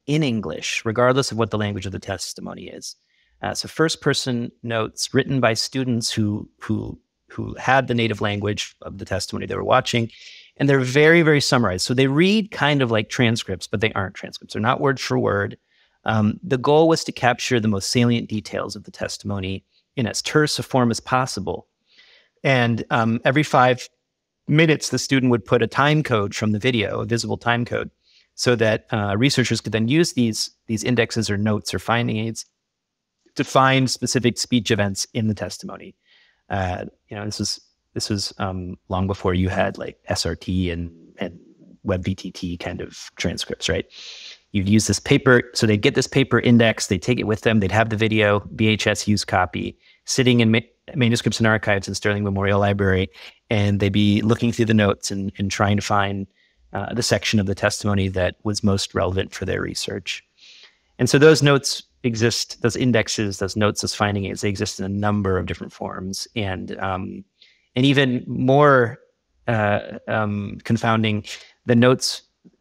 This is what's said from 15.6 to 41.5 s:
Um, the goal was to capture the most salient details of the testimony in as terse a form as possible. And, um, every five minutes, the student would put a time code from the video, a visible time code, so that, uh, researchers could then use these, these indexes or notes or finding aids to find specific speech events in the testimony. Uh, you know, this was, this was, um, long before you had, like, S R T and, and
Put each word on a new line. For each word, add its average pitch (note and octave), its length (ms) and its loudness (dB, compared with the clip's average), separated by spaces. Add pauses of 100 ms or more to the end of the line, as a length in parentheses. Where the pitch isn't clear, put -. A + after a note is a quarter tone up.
Um, G#2+ 380 2
the C#3 140 -2
goal D3 300 4
was D#3+ 160 2
to - 80 -10
capture B2 480 0
the A2 80 0
most G2 220 -2
salient A#2+ 400 2
details G2 460 -6
of G2+ 80 -16
the - 80 -20
testimony F#2+ 720 -8 (300)
in A#2 120 -2
as G2 140 -6
terse - 380 0
a B2+ 40 -6
form B2 280 2
as A2 80 -4
possible. G2+ 680 -4 (760)
And, B2 460 2
um, A2+ 360 0
every C#3+ 180 2
five B2+ 460 2 (580)
minutes, D3+ 420 4
the C3 100 -2
student C3 320 2
would A2 120 2
put A#2+ 200 2
a A2+ 40 2
time D3+ 360 2
code G#2 320 0
from G#2+ 160 -2
the G#2 80 -2
video, A2 420 -2
a A2 40 -6
visible A2 320 -2
time A#2+ 280 -2
code, A2 240 -4 (460)
so B2 200 2
that, A2 360 0
uh, G2+ 260 0
researchers A#2+ 440 2
could G#2+ 120 -6
then A2 140 0
use D#3+ 260 0
these, A2+ 380 -2 (160)
these A2 160 -4
indexes A#2 460 0
or G2+ 80 0
notes G#2 360 -2
or F#2 60 -4
finding A#2+ 380 -2
aids A2 280 -6 (920)
to C#3+ 80 -2
find C3 460 4
specific A#2+ 480 0
speech A#2+ 340 0
events G2+ 420 0
in A2 140 0
the G#2+ 60 2
testimony. F#2 600 -12 (540)
Uh, F#2 360 -4 (240)
you A2 80 -10
know, G#2 80 -8
this G#2 140 -6
was, G2+ 200 -4 (340)
this - 160 -6
was, G2+ 280 -4
um, F#2 400 -6 (120)
long F#2+ 180 0
before F#2+ 260 -2
you F#2 160 2
had, G2 280 -2
like, - 280 -12
S - 200 -4
R E2 100 -4
T F#2 340 -2
and, E2+ 220 -6 (260)
and F2 220 -10 (440)